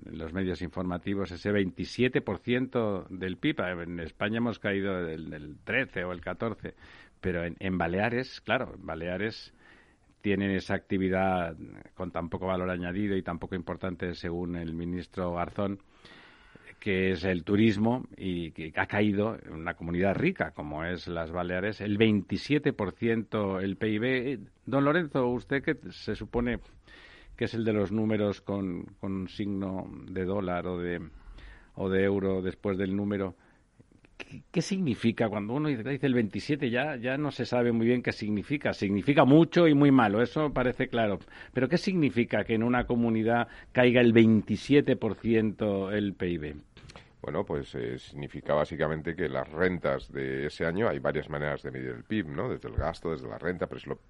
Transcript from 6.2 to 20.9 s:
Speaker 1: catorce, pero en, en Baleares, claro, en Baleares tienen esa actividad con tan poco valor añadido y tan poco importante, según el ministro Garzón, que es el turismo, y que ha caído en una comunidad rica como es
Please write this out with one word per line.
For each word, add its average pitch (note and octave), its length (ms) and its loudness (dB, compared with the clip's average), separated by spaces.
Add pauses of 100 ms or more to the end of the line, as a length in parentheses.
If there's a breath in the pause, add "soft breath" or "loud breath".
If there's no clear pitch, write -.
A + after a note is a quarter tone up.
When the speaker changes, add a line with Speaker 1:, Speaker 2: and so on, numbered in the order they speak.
Speaker 1:
catorce, F#2 520 -6 (460 loud breath)
pero E2+ 240 -2
en, E2+ 160 -4
en F#2 160 -2
Baleares, G2+ 640 -2
claro, A#2 340 -2
en F2+ 120 -16
Baleares F2+ 680 -6 (720 soft breath)
tienen G2+ 280 2
esa F#2+ 240 -2
actividad F#2 800 0 (400)
con F2+ 160 -8
tan E2+ 200 -6
poco F#2 160 -6
valor F#2 240 -2
añadido F2+ 440 -2
y F#2+ 80 -2
tan E2+ 160 -6
poco - 160 -8
importante, F2+ 600 -6
según F2 420 -6
el E2 180 -6
ministro F2 600 -6
Garzón, G2 440 -4 (1040 loud breath)
que F#2+ 300 0
es F2+ 140 -2
el F#2 180 0
turismo, A2 640 2 (100)
y F2 360 -6
que D#2+ 240 -10
ha F#2+ 100 0
caído G#2 580 0
en - 80 -16
una D#2+ 220 -6
comunidad F2 400 0
rica A#2+ 380 -2
como D2+ 320 -8
es F2 240 -6